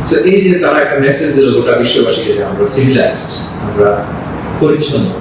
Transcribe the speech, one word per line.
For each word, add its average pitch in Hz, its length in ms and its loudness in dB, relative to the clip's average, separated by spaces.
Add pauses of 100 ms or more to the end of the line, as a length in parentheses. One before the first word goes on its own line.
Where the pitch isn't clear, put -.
So - 140 0
এই 185 220 4
যে 180 180 2
তারা 156 200 0
একটা 143 220 0
মেসেজ 139 340 0
দিল 131 200 4
গোটা 120 240 2
বিশ্ববাসীকে 120 540 0
যে 101 120 -2
আমরা 98 220 -2
সিভিলাইজড, - 640 0 (320)
আমরা - 420 0 (560)
পরিচ্ছন্ন। 147 460 0 (140)